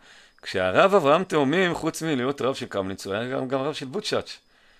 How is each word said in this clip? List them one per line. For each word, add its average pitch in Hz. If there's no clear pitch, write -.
כשהרב 104
אברהם 170
תאומים, 165
חוץ 156
מלהיות 143
רב 127
של 127
קמליץ, 95
הוא 95
היה 117
גם, 131
גם 131
רב 143
של 135
בוצ'אץ', -